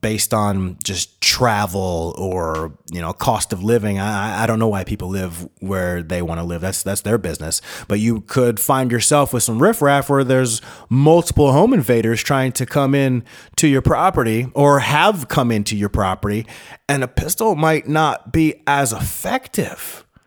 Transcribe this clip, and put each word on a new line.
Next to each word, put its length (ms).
based 320
on 480
just 400
travel 960
or, 580
you 80
know, 140
cost 400
of 80
living. 360
I, 420
I, 20
I 40
don't 120
know 100
why 160
people 240
live 400
where 420
they 180
wanna 240
live. 160
That's, 220
that's 180
their 160
business. 460
But 120
you 200
could 400
find 320
yourself 400
with 100
some 200
riffraff 480
where 140
there's 360
multiple 640
home 200
invaders 500
trying 300
to 140
come 280
in 300
to 100
your 140
property 720
or 280
have 480
come 220
into 240
your 140
property, 580
and 160
a 60
pistol 460
might 340
not 420
be 360
as 260
effective. 1120